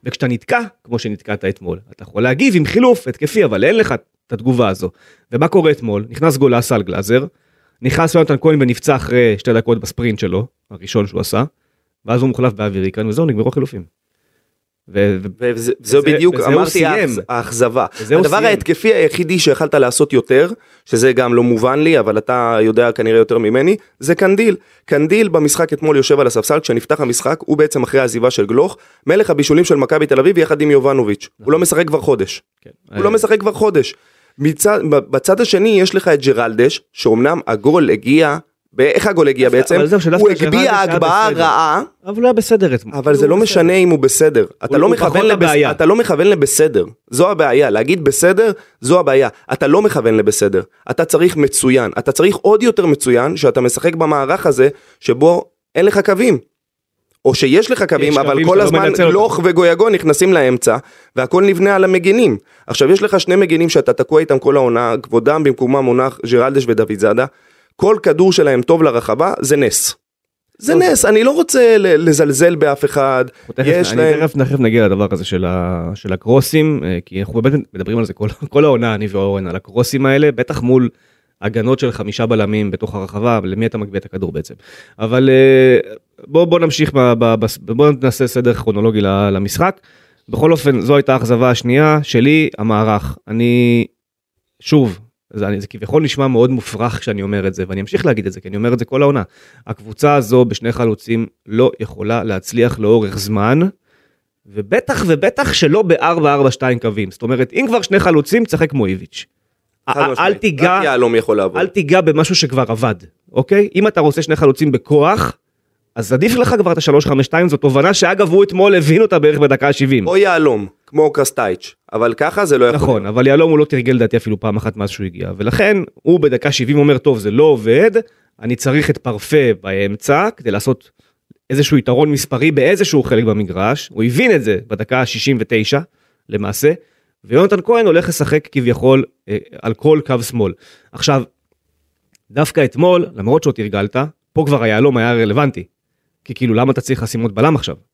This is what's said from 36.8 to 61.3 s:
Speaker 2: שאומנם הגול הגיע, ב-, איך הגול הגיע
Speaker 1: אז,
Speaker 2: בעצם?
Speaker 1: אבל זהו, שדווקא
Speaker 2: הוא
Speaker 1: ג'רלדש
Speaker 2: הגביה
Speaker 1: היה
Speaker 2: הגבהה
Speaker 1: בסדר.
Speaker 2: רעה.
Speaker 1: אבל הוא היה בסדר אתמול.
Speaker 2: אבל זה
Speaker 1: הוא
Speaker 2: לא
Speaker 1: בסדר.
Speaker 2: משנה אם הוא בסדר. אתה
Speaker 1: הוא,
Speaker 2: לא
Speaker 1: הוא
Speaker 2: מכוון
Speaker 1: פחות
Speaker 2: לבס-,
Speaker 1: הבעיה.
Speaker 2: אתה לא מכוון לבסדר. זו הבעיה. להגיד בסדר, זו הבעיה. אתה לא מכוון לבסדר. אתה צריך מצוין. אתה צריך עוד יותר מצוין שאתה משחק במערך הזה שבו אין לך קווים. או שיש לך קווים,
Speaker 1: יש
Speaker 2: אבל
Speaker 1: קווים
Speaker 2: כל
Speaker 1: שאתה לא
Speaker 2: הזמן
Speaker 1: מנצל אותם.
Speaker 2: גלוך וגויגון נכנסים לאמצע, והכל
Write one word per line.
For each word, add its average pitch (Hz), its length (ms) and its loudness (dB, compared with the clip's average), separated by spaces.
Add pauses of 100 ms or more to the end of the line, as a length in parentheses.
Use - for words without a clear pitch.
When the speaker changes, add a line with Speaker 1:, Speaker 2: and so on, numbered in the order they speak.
Speaker 2:
שאומנם 127 540 0
הגול 127 440 0
הגיע, 147 480 0 (360)
ב-, - 60 -4
איך 147 260 2
הגול 170 220 2
הגיע 131 180 2
Speaker 1:
אז, 120 60 2
Speaker 2:
בעצם? 131 220 2
Speaker 1:
אבל 170 120 2
זהו, 190 140 2
שדווקא 165 220 0
Speaker 2:
הוא 208 60 6
Speaker 1:
ג'רלדש 180 140 0
Speaker 2:
הגביה 180 200 0
Speaker 1:
היה 220 200 0
Speaker 2:
הגבהה 175 480 0
Speaker 1:
בסדר. 165 120 -4
Speaker 2:
רעה. 160 400 0 (240)
Speaker 1:
אבל 208 100 -8
הוא 233 80 -2
היה 247 80 4
בסדר 208 420 2
אתמול. 113 200 -6
Speaker 2:
אבל 143 200 2
זה 139 100 2
Speaker 1:
הוא 147 60 4
Speaker 2:
לא 175 60 2
Speaker 1:
בסדר. 208 80 2
Speaker 2:
משנה 180 280 2
אם 185 180 2
הוא 160 80 2
בסדר. 135 480 2 (180)
אתה - 40 -6
Speaker 1:
הוא, 139 80 0
Speaker 2:
לא 156 100 4
Speaker 1:
הוא - 60 2
Speaker 2:
מכוון 165 180 0
Speaker 1:
פחות 190 140 0
Speaker 2:
לבס-, 220 80 2 (120)
Speaker 1:
הבעיה. 147 260 2
Speaker 2:
אתה 160 160 0
לא 190 100 4
מכוון 190 300 0
לבסדר. 151 580 2 (260)
זו 165 200 2
הבעיה. 143 400 2
להגיד 151 340 -2
בסדר, 185 480 2 (280)
זו 156 200 2
הבעיה. 135 280 2 (240)
אתה 139 140 -2
לא 160 160 2
מכוון 117 340 0
לבסדר. 104 460 0 (280)
אתה 165 140 -2
צריך 165 320 0
מצוין. 131 600 0
אתה - 140 -2
צריך 185 240 0
עוד 214 260 2
יותר 226 240 0
מצוין 139 500 0
שאתה 135 240 0
משחק 127 340 -2
במערך 151 520 -2
הזה 131 220 2 (320)
שבו 156 440 2 (300)
אין 170 100 0
לך 196 200 2
קווים. 196 340 0 (840)
או 131 100 2
שיש 165 360 2
לך 247 180 -2
קווים, 143 240 0
Speaker 1:
יש 143 60 0
Speaker 2:
אבל 135 120 0
Speaker 1:
קווים 156 160 0
Speaker 2:
כל 170 40 2
Speaker 1:
שאתה 190 80 4
לא 208 40 4
Speaker 2:
הזמן 190 260 0
Speaker 1:
מנצל 196 140 0
אותם. 170 100 4
Speaker 2:
גלוך 180 320 0
וגויגון 175 480 2
נכנסים 170 400 2
לאמצע, 127 440 2 (400)
והכל 131 280 0